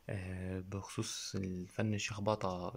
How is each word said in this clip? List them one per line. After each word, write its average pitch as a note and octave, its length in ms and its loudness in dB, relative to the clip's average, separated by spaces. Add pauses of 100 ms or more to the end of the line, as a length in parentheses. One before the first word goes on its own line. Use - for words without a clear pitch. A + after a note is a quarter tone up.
آه، F#2 500 -2
بخصوص G2 760 -2
الفن F#2+ 580 0
الشخبطة G2 840 2